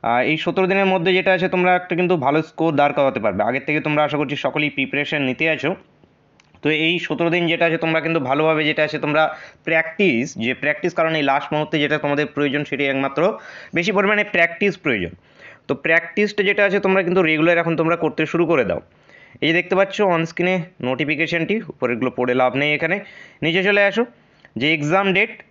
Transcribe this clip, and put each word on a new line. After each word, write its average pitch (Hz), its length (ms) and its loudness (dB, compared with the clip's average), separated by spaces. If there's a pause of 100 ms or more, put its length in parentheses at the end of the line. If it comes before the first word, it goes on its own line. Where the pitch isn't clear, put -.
আহ, 117 200 0
এই 156 160 0
সতেরো 185 300 -2
দিনের 196 180 2
মধ্যে 185 280 2
যেটা 185 200 2
আছে 185 160 0
তোমরা 180 260 2
একটা 180 200 -2
কিন্তু 180 220 2
ভালো 143 240 2
স্কোর 160 340 -2
দাঁড় 143 180 4
করাতে 135 260 0
পারবে। 101 240 0
আগের 127 220 -2
থেকে 151 140 -2
তোমরা 151 240 0
আশা 147 140 -2
করছি 143 180 -2
সকলেই 147 340 -2
প্রিপারেশন 139 520 -4
নিতে 135 280 0
আছো। 156 260 -2 (880)
তো 151 80 0
এই 160 300 0
সতেরো 165 300 -2
দিন 170 180 0
যেটা 165 180 2
আছে 165 120 0
তোমরা 160 240 0
কিন্তু 165 180 -2
ভালোভাবে 151 440 2
যেটা 151 200 0
আছে 151 160 -4
তোমরা 151 380 0 (260)
প্র্যাকটিস, 160 760 0
যে 120 160 -2
প্র্যাকটিস, 151 400 -2
কারণ 160 220 0
এই 151 80 0
লাস্ট 139 300 0
মুহূর্তে 151 260 -2
যেটা 147 180 0
তোমাদের 143 280 -2
প্রয়োজন 147 380 -2
সেটি 143 220 -4
একমাত্র 139 520 0 (380)
বেশি 175 160 0
পরিমাণে 208 320 2
প্র্যাকটিস 175 540 0
প্রয়োজন। 101 320 -2 (580)
তো 147 80 -2
প্র্যাকটিসটা 180 680 0
যেটা 202 220 2
আছে 196 140 2
তোমরা 190 240 2
কিন্তু 180 180 2
রেগুলার 160 360 4
এখন 165 180 0
তোমরা 160 200 2
করতে 156 300 -2
শুরু 170 200 0
করে 151 200 2
দাও। 87 160 -2 (600)
এই 147 60 0
যে 165 60 2
দেখতে 175 220 0
পাচ্ছ 190 260 0
on 170 240 2
স্ক্রিনে 175 380 -2 (180)
নোটিফিকেশনটি, 156 880 -2
উপরেরগুলো 123 420 -2
পড়ে 123 220 -2
লাভ 127 220 2
নেই, 147 180 0
এখানে 165 260 -2 (420)
নিচে 170 220 0
চলে 202 200 4
আসো। 208 220 2 (500)
যে 143 180 0
এক্সাম 175 400 0
ডেট 214 380 -2